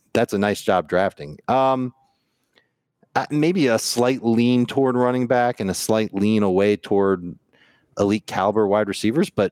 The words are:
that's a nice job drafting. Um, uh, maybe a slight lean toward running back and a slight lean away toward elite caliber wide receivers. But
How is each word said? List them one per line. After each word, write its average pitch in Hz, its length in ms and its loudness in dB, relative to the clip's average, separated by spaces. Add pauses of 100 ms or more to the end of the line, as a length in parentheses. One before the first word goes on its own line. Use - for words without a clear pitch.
(140)
that's 117 180 0
a 107 60 -4
nice 101 240 -2
job 90 260 0
drafting. 90 500 -4 (120)
Um, 131 440 0 (1200)
uh, 131 140 -2
maybe 156 380 0
a 113 100 2
slight 123 460 0
lean 120 420 2
toward 127 300 0
running 123 320 0
back 120 320 0
and 98 100 -4
a 92 40 -2
slight 110 400 -2
lean 104 300 0
away 101 340 2
toward 98 600 -2 (600)
elite 101 280 0
caliber 104 400 0
wide 104 200 0
receivers. 113 420 -2
But 98 220 -2